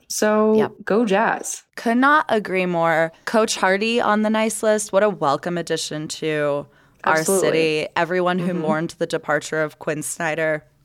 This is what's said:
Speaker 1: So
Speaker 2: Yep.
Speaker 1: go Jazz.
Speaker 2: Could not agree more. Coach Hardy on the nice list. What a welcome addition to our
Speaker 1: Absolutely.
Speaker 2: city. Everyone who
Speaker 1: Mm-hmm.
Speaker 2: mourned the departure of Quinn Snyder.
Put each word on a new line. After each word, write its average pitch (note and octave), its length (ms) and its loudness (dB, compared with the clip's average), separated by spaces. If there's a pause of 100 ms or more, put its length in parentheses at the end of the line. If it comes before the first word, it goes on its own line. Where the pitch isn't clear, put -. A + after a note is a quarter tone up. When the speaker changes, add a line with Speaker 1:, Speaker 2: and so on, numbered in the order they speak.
Speaker 1:
So G#3+ 460 2
Speaker 2:
Yep. A3 180 2 (140)
Speaker 1:
go A3 200 2
Jazz. - 580 -2 (120)
Speaker 2:
Could A#3 220 -2
not C#4+ 320 4
agree F#3 380 0
more. E3 440 2 (140)
Coach A3 320 2
Hardy G#3 420 2
on G#3 220 2
the G#3+ 80 0
nice A3 320 -2
list. G#3+ 320 0
What G3 80 4
a G#3+ 80 4
welcome E3 480 -2
addition D#3 520 -6
to D3 580 -4 (360)
our D#3+ 140 4
Speaker 1:
Absolutely. E3+ 300 2
Speaker 2:
city. D#3 480 0
Everyone F3+ 420 0
who F3+ 160 -2
Speaker 1:
Mm-hmm. F3 80 -4
Speaker 2:
mourned D#3 380 -2
the E3 80 -2
departure D#3 560 -2
of D3+ 160 -8
Quinn D3+ 240 -6
Snyder. D#3 600 -4 (220)